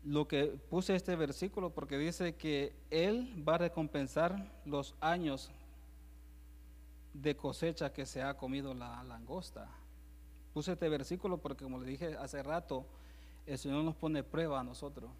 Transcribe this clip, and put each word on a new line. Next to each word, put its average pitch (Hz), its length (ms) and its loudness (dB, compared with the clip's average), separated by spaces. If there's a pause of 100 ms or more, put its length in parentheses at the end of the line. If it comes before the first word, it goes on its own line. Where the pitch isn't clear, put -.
Lo 147 220 4
que 143 200 4 (240)
puse 185 240 4
este 180 200 4
versículo 170 560 0
porque 139 280 -2
dice 165 360 2
que 143 380 2 (180)
Él 208 560 4
va 160 100 8
a - 20 6
recompensar 170 920 2 (140)
los 143 360 -2
años 160 500 2 (1600)
de 143 240 2
cosecha 147 560 0
que 135 140 -4
se 135 160 -4
ha 139 140 0
comido 135 360 -2
la 120 320 -8
langosta. 120 640 -8 (840)
Puse 151 180 2
este 165 160 4
versículo 165 500 2
porque, 139 260 -4
como 131 140 -4
le 127 80 -6
dije 151 300 -2
hace 139 260 -4
rato, 143 440 0 (600)
el 139 120 -2
Señor 143 260 2
nos 160 100 2
pone 156 280 2
prueba 147 380 2
a 127 40 -2
nosotros. 123 560 -8